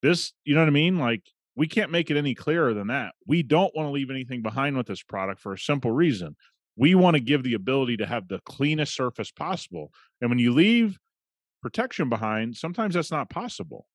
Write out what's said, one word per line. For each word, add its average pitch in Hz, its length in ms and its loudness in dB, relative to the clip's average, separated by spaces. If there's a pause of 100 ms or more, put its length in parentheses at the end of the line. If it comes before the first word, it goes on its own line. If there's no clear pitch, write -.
This, 170 300 0 (120)
you 143 100 2
know 156 60 6
what 160 80 6
I 147 40 4
mean? 165 260 2
Like, 117 240 0 (320)
we 156 140 0
can't 196 220 -2
make 170 200 -2
it 147 60 2
any 143 180 0
clearer 151 380 0
than 101 140 -4
that. 117 260 -6 (140)
We 160 160 2
don't 156 340 2
wanna 151 140 -4
leave 139 200 -4
anything 127 320 -8
behind 135 340 -2
with 123 100 -2
this 95 160 -10
product 95 380 -6
for 101 120 -8
a 95 60 -10
simple 131 340 -2
reason. 110 420 0 (420)
We 151 180 6
wanna 180 260 8
give 131 220 0
the 123 120 0
ability 120 440 0
to 104 80 -2
have 104 200 -6
the 92 200 -6
cleanest 151 480 -2
surface 123 360 -4
possible. 143 600 -8 (280)
And 120 100 0
when 123 80 2
you 120 140 4
leave 208 460 4 (600)
protection 180 480 -4
behind, 110 480 -2
sometimes 175 380 -4
that's 170 160 -2
not 143 180 -4
possible - 640 -12